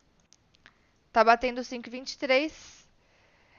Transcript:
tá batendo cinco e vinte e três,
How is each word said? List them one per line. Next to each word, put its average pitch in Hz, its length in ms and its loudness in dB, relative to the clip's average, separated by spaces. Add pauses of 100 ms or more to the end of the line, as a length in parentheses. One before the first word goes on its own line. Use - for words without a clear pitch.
(1120)
tá 220 140 4
batendo 240 360 2
cinco 240 280 -12
e - 20 -20
vinte 262 220 -12
e - 40 -18
três, 285 720 -4 (720)